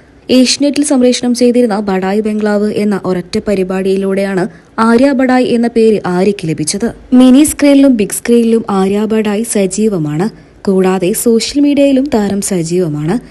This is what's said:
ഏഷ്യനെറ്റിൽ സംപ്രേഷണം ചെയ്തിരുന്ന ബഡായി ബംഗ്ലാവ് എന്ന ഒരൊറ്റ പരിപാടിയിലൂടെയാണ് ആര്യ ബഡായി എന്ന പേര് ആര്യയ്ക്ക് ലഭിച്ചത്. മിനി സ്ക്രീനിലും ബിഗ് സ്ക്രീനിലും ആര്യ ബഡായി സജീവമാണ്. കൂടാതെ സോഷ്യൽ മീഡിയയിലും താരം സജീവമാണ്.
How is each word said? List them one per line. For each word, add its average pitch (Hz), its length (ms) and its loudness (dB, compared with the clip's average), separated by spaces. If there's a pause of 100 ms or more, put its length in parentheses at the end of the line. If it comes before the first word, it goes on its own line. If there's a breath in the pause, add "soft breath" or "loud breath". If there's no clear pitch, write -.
(300 loud breath)
ഏഷ്യനെറ്റിൽ 269 540 2
സംപ്രേഷണം 247 500 0
ചെയ്തിരുന്ന 240 460 2
ബഡായി 190 400 -2
ബംഗ്ലാവ് 208 520 -2
എന്ന 202 320 -2
ഒരൊറ്റ 185 340 -4 (100)
പരിപാടിയിലൂടെയാണ് 190 1000 -2 (300 loud breath)
ആര്യ 233 340 4
ബഡായി 254 320 2
എന്ന 233 240 0
പേര് 220 380 2
ആര്യയ്ക്ക് 185 420 -2
ലഭിച്ചത്. 185 440 -6 (200)
മിനി 254 320 6
സ്ക്രീനിലും 277 520 2
ബിഗ് 202 140 -2
സ്ക്രീനിലും 226 600 0
ആര്യ 196 340 0
ബഡായി 214 380 -2
സജീവമാണ്. 190 880 -2 (360 loud breath)
കൂടാതെ 190 480 0
സോഷ്യൽ 226 500 0
മീഡിയയിലും 277 520 2
താരം 202 260 -2
സജീവമാണ്. 170 760 -2 (140 loud breath)